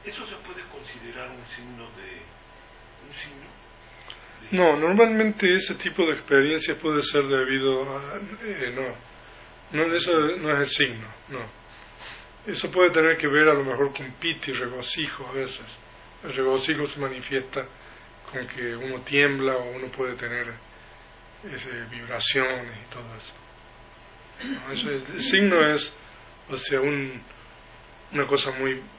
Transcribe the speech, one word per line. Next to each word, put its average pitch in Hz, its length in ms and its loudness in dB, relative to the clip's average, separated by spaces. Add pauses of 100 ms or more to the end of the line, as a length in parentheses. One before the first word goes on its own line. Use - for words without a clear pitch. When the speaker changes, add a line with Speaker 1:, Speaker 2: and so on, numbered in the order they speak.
Speaker 1:
¿Eso - 220 -12
se - 100 -14
puede - 320 -14
considerar 120 600 -14
un 123 160 -16
signo 123 380 -16 (120)
de, 95 260 -16 (840)
un - 60 -18
signo 143 320 -16 (1040)
de? 196 60 0
Speaker 2:
No, 165 200 8
normalmente 214 800 4
ese 190 200 0
tipo - 320 -2
de 156 60 0
experiencia 147 640 4
puede 151 240 2
ser 143 220 2
debido 135 580 2 (160)
a, 143 180 -10 (280)
eh, 147 280 -6
no, 127 240 -6 (880)
no, 170 120 0
eso 175 160 2 (260)
no 151 140 0
es 143 80 4
el 139 80 2
signo, 113 400 0 (200)
no. 117 380 -12 (800)
Eso 180 240 -4
puede 180 200 8
tener 160 280 6
que 151 80 0
ver 151 220 6
a 151 60 8
lo 139 100 2
mejor 135 280 0
con 131 200 -10
piti, 147 400 -6
regocijo 127 720 -6
a 123 60 -10
veces. 123 340 -6 (560)
El 151 100 -10
regocijo 135 540 0
se 143 140 -10
manifiesta 131 680 -4 (640)
con 127 160 -8
que 120 300 -8
uno 127 240 -8
tiembla 139 560 2
o 123 160 -4
uno 131 160 -8
puede 127 260 -4
tener 120 400 -8 (1000)
ese, 123 340 -12
vibraciones 120 840 -2 (140)
y - 60 -20
todo 117 240 -12
eso. - 180 -16 (1080)
No, 254 280 -10
eso - 200 -4
es, 135 180 -6
el 117 120 -8
signo 190 380 6 (140)
es, - 180 -2 (560)
o 135 80 -6
sea, 131 240 0
un, 135 400 -2 (920)
una 139 160 0
cosa 135 240 2
muy 131 280 -2 (180)